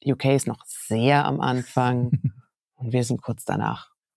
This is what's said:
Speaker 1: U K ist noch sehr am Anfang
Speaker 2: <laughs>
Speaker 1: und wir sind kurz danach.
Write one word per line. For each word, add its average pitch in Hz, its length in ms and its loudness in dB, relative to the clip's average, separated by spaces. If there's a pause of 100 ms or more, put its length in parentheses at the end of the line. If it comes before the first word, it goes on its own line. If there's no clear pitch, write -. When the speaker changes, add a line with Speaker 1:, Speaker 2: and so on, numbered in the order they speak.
Speaker 1:
U 135 120 2
K 135 180 4
ist 131 100 0
noch - 200 -6
sehr 135 580 2
am 143 160 -2
Anfang 123 720 0
Speaker 2:
<laughs> - 640 -4
Speaker 1:
und 120 160 -6
wir 123 140 2
sind 120 160 -4
kurz - 240 -8
danach. 107 460 -4 (260)